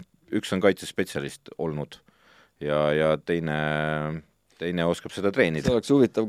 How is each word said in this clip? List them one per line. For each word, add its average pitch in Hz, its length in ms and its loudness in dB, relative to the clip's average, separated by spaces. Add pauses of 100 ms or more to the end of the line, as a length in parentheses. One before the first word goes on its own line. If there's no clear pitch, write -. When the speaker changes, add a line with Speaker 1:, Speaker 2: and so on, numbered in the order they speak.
(320)
Speaker 1:
üks 104 240 -4
on 92 80 -2
kaitsespetsialist 90 840 -2 (100)
olnud 73 380 -6 (640)
ja, 73 140 2 (180)
ja 78 140 4 (100)
teine, 82 360 -2 (1000)
teine 85 320 -2
oskab - 240 -2
seda 101 160 -2
treenida. 87 400 0
Speaker 2:
See 127 80 2
oleks 113 160 0
huvitav 120 360 4